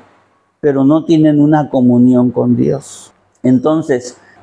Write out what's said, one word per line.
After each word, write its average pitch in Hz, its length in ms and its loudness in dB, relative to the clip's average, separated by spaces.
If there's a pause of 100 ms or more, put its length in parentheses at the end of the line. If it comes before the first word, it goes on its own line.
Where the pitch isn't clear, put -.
(600)
pero 135 220 0
no 147 220 0
tienen 156 340 2
una 151 300 0
comunión 123 600 2
con 123 260 -2
Dios. - 560 -6 (300)
Entonces, 131 760 -2 (240)